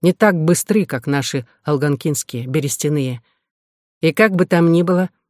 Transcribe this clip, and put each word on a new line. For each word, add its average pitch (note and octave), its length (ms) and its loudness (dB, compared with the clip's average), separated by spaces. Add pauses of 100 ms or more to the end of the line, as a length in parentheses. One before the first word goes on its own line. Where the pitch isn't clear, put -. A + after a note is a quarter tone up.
не F3 120 4
так G3+ 220 4
быстры, F3 500 0
как C3 220 -6
наши C#3 400 -2 (160)
алганкинские, C#3+ 840 -2
берестяные. C#3 720 -4 (800)
И D#3+ 120 0
как G#3+ 220 2
бы F3+ 100 2
там E3+ 260 2
ни E3+ 100 4
было, F3+ 280 0 (200)